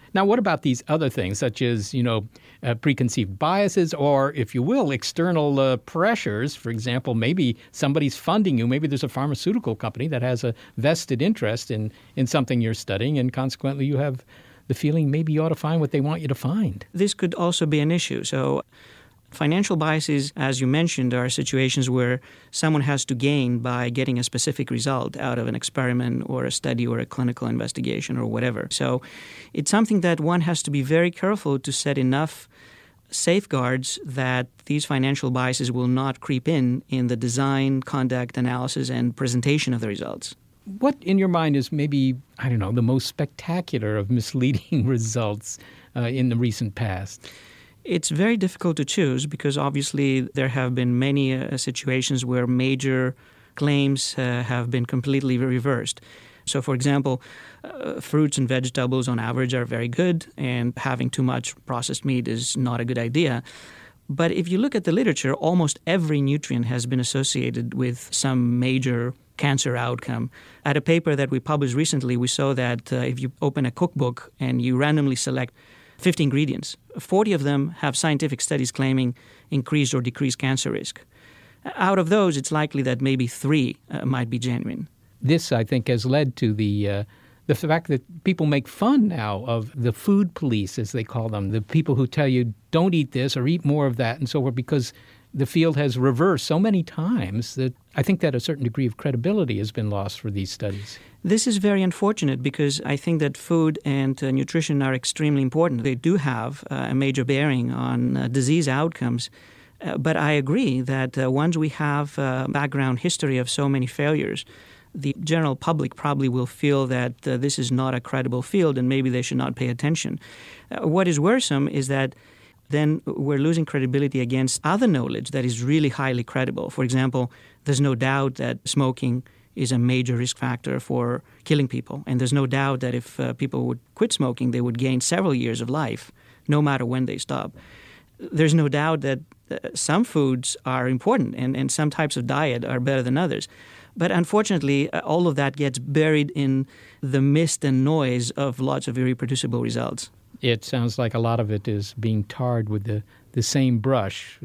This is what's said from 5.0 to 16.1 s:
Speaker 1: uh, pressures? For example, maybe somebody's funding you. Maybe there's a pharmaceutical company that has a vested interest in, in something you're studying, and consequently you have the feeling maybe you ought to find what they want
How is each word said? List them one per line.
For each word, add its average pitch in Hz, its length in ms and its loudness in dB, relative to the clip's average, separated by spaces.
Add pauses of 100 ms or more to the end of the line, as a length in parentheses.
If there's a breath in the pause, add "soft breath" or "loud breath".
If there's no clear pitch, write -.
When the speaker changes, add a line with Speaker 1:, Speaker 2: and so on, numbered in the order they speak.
Speaker 1:
uh, 131 180 4
pressures? 151 800 -2
For - 140 -8
example, 120 460 -2
maybe 123 420 2 (140 loud breath)
somebody's 143 460 0
funding 185 400 2
you. 113 100 2
Maybe 143 200 0
there's 139 160 -2
a 135 60 -2
pharmaceutical 143 640 -2
company 120 340 -4
that 131 120 -2
has 127 220 0
a 120 100 0 (240 loud breath)
vested 135 440 0
interest 131 500 0
in, 107 200 -4 (240 loud breath)
in 131 120 2
something 127 340 2
you're 113 120 0
studying, 113 440 -2
and 127 140 0
consequently 135 540 -2
you 143 120 0
have 139 260 -2 (460 loud breath)
the - 60 0
feeling 151 360 2
maybe 156 220 0
you 156 100 2
ought 165 60 2
to 160 60 0
find 160 260 0
what 143 100 0
they 147 80 2
want 151 220 0